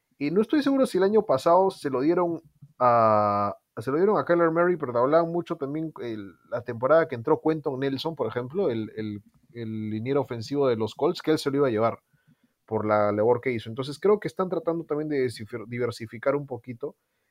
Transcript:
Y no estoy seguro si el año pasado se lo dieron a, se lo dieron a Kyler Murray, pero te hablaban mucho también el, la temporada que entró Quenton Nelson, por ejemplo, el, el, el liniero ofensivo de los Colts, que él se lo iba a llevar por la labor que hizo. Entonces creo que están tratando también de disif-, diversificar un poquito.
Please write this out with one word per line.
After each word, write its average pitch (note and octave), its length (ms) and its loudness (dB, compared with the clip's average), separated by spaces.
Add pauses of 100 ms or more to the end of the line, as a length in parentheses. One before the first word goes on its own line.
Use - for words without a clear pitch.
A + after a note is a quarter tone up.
(180)
Y C#3+ 120 -2
no F#3+ 120 2
estoy C#4+ 200 0
seguro C4+ 240 2
si - 120 -2
el F#3+ 60 4
año G#3 180 4
pasado F3 480 4
se - 180 -8
lo B2+ 140 -2
dieron E3+ 400 0 (360)
a, G#2+ 800 4 (220)
se C3 120 -6
lo C#3+ 60 0
dieron G3 220 2
a C3 80 0
Kyler E3+ 240 2
Murray, F3 260 2
pero C#3 160 -6
te A#2+ 60 0
hablaban E3 340 2
mucho E3+ 240 -4
también D3+ 360 -6 (100)
el, G#2+ 320 -8 (160)
la A#2+ 120 -4
temporada C#3 460 2
que C3 60 -6
entró D3 280 0
Quenton D3+ 380 -2
Nelson, C#3 340 -4
por B2+ 120 -4
ejemplo, C3 420 -4
el, A2 280 -4
el, G#2 260 -8 (320)
el A2 340 -8
liniero A#2 320 -2
ofensivo C3 480 -2
de A#2 80 2
los A2 180 -4
Colts, E3 280 0
que D#3 80 0
él D#3 80 4
se C#3+ 120 0
lo C3+ 60 0
iba C#3+ 120 4
a - 20 2
llevar A2 300 2 (680)
por G#2+ 180 -2
la G#2+ 280 4
labor A#2 280 4
que C3 100 -2
hizo. A#2 200 -6
Entonces C3+ 280 -8
creo G3+ 220 4
que - 80 -6
están F#3 220 -4
tratando E3+ 340 -4
también D3+ 240 -4
de C#3 160 0
disif-, A2+ 420 -8
diversificar A#2 680 -4
un C#3+ 100 -6
poquito. B2+ 500 -10 (340)